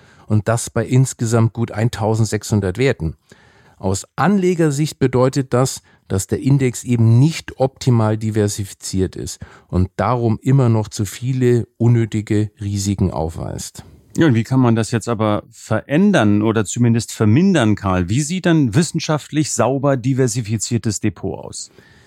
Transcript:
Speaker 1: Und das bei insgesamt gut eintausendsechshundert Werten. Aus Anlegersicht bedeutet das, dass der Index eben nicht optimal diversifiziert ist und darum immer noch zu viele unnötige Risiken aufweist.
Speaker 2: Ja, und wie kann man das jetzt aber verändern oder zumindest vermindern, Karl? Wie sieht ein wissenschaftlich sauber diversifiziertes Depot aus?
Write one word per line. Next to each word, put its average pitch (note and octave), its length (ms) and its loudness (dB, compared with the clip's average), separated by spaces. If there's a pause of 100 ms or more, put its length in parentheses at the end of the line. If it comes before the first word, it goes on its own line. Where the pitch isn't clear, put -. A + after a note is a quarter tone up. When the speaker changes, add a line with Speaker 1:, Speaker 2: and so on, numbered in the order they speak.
(280)
Speaker 1:
Und G#2+ 200 0
das A#2 220 -2
bei A#2 160 -4
insgesamt A#2 680 0
gut A2+ 180 -6
eintausendsechshundert G#2+ 1080 -2
Werten. B2 380 -2 (640)
Aus F#2 380 -4
Anlegersicht E3 840 0
bedeutet C3 540 0
das, B2 280 0 (260)
dass F#2+ 200 -2
der - 120 -2
Index C3 440 0
eben A#2 360 4
nicht - 400 0
optimal A2+ 580 2
diversifiziert G#2 1000 -4
ist - 240 -10 (280)
und F2+ 300 0
darum A2+ 440 0
immer C3 280 4
noch A2 180 0
zu - 180 -6
viele B2 640 0 (100)
unnötige A2 800 0
Risiken G2+ 520 -2
aufweist. - 720 -8 (340)
Speaker 2:
Ja, E3 100 4
und C3+ 60 4
wie A2 100 0
kann C3 160 -2
man A#2+ 160 4
das A2 160 -2
jetzt A#2+ 180 -4
aber G#2+ 420 0
verändern B2 920 0
oder A2 220 2
zumindest A#2 480 0
vermindern, A#2 640 2
Karl? F#2 320 0
Wie A2+ 140 0
sieht E3 260 -4
ein D3+ 260 2
wissenschaftlich D3+ 800 -2
sauber C3+ 460 0
diversifiziertes A2+ 1040 -2
Depot F#2+ 360 -4
aus? - 320 -14 (380)